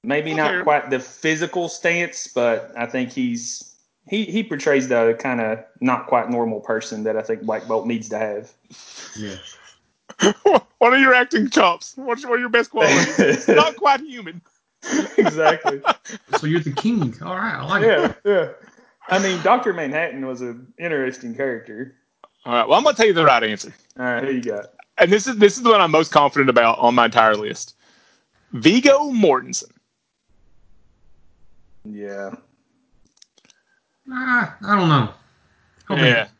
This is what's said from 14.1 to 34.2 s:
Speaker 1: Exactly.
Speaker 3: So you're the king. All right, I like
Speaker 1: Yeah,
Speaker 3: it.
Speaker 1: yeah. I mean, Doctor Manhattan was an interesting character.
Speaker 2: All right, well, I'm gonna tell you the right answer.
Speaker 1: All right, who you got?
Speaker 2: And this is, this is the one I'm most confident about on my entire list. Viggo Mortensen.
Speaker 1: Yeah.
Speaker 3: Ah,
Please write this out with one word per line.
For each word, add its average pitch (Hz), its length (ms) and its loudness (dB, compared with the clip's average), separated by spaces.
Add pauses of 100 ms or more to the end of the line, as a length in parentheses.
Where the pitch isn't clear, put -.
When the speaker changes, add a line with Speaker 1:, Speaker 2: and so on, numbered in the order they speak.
Speaker 1:
Exactly. 359 640 0 (560)
Speaker 3:
So - 80 -4
you're 160 140 0
the 151 140 -6
king. 185 500 -2
All 175 120 -8
right, 214 200 -6
I 135 100 -8
like 190 160 0
Speaker 1:
Yeah, 220 280 4
Speaker 3:
it. - 140 -10
Speaker 1:
yeah. 185 260 2 (600)
I 185 80 2
mean, 190 240 -2
Doctor 220 320 2
Manhattan 147 540 -6
was 123 140 -10
an 123 360 -12
interesting 131 560 -6
character. 120 640 -8 (500)
Speaker 2:
All 123 80 -4
right, 117 140 2
well, 147 100 4
I'm 240 60 2
gonna 294 120 2
tell 220 120 4
you 202 60 4
the 165 120 2
right 127 160 6
answer. 107 320 -6 (240)
Speaker 1:
All 127 80 -8
right, 120 180 -4
who 139 80 -4
you 127 120 -4
got? 104 300 -10 (260)
Speaker 2:
And 175 120 6
this 202 140 2
is, 254 120 -6
this 202 200 6
is 254 60 -12
the 233 80 4
one 208 100 6
I'm 170 100 2
most 156 200 2
confident 143 400 2
about 117 260 4
on 120 160 2
my 120 120 4
entire 110 300 4
list. 107 400 -10 (760)
Viggo 254 580 2
Mortensen. 143 600 0 (2000)
Speaker 1:
Yeah. 101 520 -14 (1800)
Speaker 3:
Ah, 254 520 -4